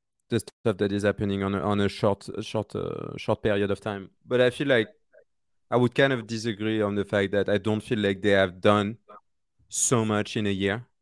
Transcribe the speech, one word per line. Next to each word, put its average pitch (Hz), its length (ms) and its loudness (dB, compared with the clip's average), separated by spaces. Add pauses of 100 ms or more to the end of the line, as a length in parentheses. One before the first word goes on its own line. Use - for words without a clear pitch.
(300)
the 113 80 0
stuff - 380 -4
that 101 160 0
is 101 100 -2
happening 101 400 0
on 98 120 -2
a, 98 60 -2
on 104 200 0
a 101 80 2
short, - 400 -2
a - 140 -8
short, - 340 -6
uh, 50 400 -8
short - 260 -4
period 101 300 0
of - 80 -4
time. 98 300 -10 (140)
But 123 160 2
I 123 100 4
feel 143 180 -4
like 117 200 2 (840)
I 117 60 2
would 123 200 2
kind 139 160 4
of 113 160 -4
disagree 110 520 -2
on 101 140 0
the 101 100 -2
fact 98 280 0
that 101 160 2
I 104 100 2
don't 107 220 0
feel 117 180 -2
like 98 240 0
they 104 80 4
have 95 300 2
done 104 380 2 (680)
so - 360 0
much 104 320 -2
in 107 100 -2
a 101 40 0
year, 98 360 -2 (160)